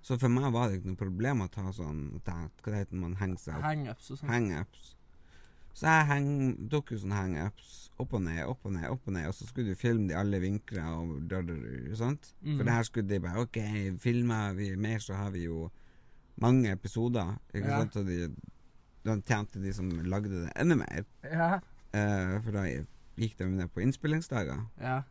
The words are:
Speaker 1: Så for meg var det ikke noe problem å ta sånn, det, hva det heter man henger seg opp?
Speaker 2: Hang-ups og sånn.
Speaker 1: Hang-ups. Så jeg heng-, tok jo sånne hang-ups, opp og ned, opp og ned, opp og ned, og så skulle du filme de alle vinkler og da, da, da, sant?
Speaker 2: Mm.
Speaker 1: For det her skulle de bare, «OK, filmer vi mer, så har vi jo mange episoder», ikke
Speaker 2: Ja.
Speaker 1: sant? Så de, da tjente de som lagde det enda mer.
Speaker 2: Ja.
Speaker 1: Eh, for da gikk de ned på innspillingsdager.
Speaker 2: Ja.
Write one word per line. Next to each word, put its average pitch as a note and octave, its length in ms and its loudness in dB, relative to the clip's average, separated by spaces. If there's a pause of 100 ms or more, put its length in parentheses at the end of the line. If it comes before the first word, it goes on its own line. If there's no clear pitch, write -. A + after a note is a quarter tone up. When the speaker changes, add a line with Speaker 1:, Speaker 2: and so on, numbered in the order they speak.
Speaker 1:
Så B2+ 180 0
for B2+ 100 6
meg B2+ 240 6
var A#2+ 160 4
det G2 100 0
ikke F#2+ 140 -4
noe F#2 80 -4
problem G#2+ 400 0
å F#2 100 0
ta G#2 100 -8 (120)
sånn, D#2 500 -6
det, F#2 80 -4
hva E2 400 -6
det G2+ 140 0
heter F#2 160 -4
man F2 140 -2
henger F#2+ 240 -2
seg - 180 -8
opp? C3+ 60 -4
Speaker 2:
Hang-ups D3 480 -4
og C3+ 100 -10
sånn. D3 80 -4
Speaker 1:
Hang-ups. G#2 680 -2 (760)
Så - 140 0
jeg D#3+ 220 8
heng-, C#3+ 600 2
tok D3 220 0
jo A2 80 -4
sånne G2+ 160 -2
hang-ups, F#2+ 840 -4
opp - 160 -4
og G2+ 100 0
ned, E2 200 -2
opp A2+ 220 -6
og G2 80 -4
ned, E2+ 160 -4
opp B2+ 180 -6
og G2 60 -2
ned, D#2+ 140 -2
og G2 80 -4
så - 120 -12
skulle A2+ 240 -4
du F2+ 80 -4
filme A#2 300 2
de D#2 80 0
alle G2+ 240 2
vinkler F#2+ 420 -2
og E2 460 -4
da, F#2+ 120 -2
da, E2+ 120 -4
da, C2 420 -6
sant? B2 360 -4 (100)
Speaker 2:
Mm. D3 160 -2
Speaker 1:
For C3 80 2
det A#2+ 80 4
her A#2 100 4
skulle A2 240 -2
de G2 120 2
bare, F2+ 260 0
«OK, A2+ 140 -6 (400)
filmer A#2 540 2
vi G2 220 -2
mer, G#2+ 240 0
så G2+ 160 -6
har G2+ 160 -2
vi F2 140 -2
jo E2 240 -4 (680)
mange A#2+ 340 8
episoder», G2+ 680 0 (160)
ikke G2+ 160 0
Speaker 2:
Ja. A2+ 100 2
Speaker 1:
sant? A2 140 0
Så G#2 100 0
de, F2 240 -2 (760)
da A2 120 2
tjente G#2 460 0
de G2 120 -2
som F#2 160 -2 (140)
lagde G2 300 0
det E2+ 220 -4
enda E3 200 6
mer. G2 300 0 (180)
Speaker 2:
Ja. E3 300 2 (400)
Speaker 1:
Eh, G2+ 480 2
for A2+ 100 -2
da G2+ 140 0 (520)
gikk A2+ 200 -2
de F#2 100 -2
ned F#2 240 0
på F2 100 -4
innspillingsdager. B2+ 800 0 (200)
Speaker 2:
Ja. B2+ 320 -2